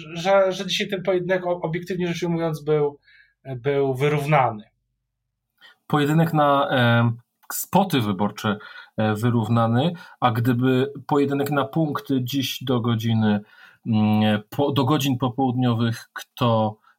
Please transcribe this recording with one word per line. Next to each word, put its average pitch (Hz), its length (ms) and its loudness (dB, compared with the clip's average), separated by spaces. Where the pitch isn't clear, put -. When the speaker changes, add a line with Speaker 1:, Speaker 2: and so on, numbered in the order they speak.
Speaker 1:
że, 190 380 2
że 185 140 -6
dzisiaj 190 220 -4
ten 190 140 -6
pojedynek 180 440 -2
o-, 175 140 -2
obiektywnie 175 460 -4
rzecz 170 160 -4
ujmując 165 420 -2
był, 147 340 0
był 139 380 0
wyrównany. 139 720 0
Speaker 2:
Pojedynek 156 460 2
na, 143 380 2
e, 120 420 4
spoty 185 480 0
wyborcze, 104 560 -2
e, 107 180 0
wyrównany, 117 760 0
a 123 100 2
gdyby 127 600 2
pojedynek 143 440 0
na 139 140 4
punkty 139 580 -2
dziś 127 400 -4
do 127 180 0
godziny, 110 600 2
mm, 107 640 2
po, 143 220 0
do 131 120 2
godzin 139 340 0
popołudniowych, 120 960 -2
kto 110 680 -2